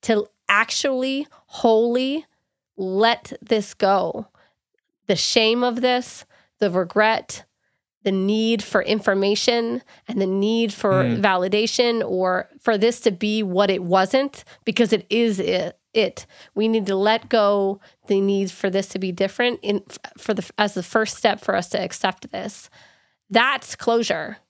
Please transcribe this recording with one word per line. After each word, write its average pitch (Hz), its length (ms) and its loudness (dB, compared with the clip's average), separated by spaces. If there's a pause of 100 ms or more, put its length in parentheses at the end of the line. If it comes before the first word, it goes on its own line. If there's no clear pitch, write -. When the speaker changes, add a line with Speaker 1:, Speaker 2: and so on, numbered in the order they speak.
Speaker 1:
to 208 240 0 (220)
actually 262 760 0 (200)
wholly 247 760 0 (520)
let 202 640 -2
this 214 320 -2
go. 190 540 0 (800)
The 196 80 2
shame 226 480 2
of 240 180 -2
this, 247 440 -2 (340)
the 202 120 2
regret, 196 720 0 (580)
the 196 100 0
need 214 520 0
for - 180 0
information, 214 1000 0 (240)
and 233 120 -4
the 196 60 2
need 208 480 0
for 190 300 2
Speaker 2:
Mm. - 180 0
Speaker 1:
validation 214 840 0
or 185 460 -2 (100)
for 226 160 0
this 226 260 2
to 214 100 2
be 214 320 -2
what 190 260 2
it 185 140 0
wasn't, 196 600 2 (200)
because 220 300 2
it 185 180 0
is 220 280 2
it, 175 380 -2 (160)
it. - 320 0 (300)
We 214 120 2
need 220 200 2
to 196 80 0
let 214 340 0
go 202 500 2 (280)
the 196 120 2
need 196 300 2
for 190 220 -4
this 196 180 -2
to 202 100 -8
be 185 120 -4
different 196 500 -4
in, 202 260 -2
f-, - 300 -18
for - 160 -4
the, - 240 -6
as 208 160 0
the 180 100 -6
first 220 340 -2
step 208 220 0
for 190 160 -2
us 175 140 -2
to 185 100 -4
accept - 520 -6
this. - 380 -12 (600)
That's 240 460 0
closure. 233 640 -2 (120)